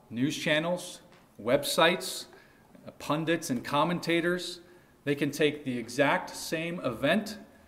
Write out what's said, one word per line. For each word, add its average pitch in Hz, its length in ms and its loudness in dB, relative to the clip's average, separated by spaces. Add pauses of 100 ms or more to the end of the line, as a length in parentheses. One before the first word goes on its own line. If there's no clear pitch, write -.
(100)
news 131 260 0
channels, 170 640 -2 (420)
websites, 160 840 2 (600)
uh, - 120 -16
pundits, 165 520 0
and 120 140 -2
commentators, 170 960 0 (440)
they 143 100 2
can 143 160 0
take 151 340 0
the 123 140 -4
exact 139 580 0
same 170 440 -4
event 139 580 0 (300)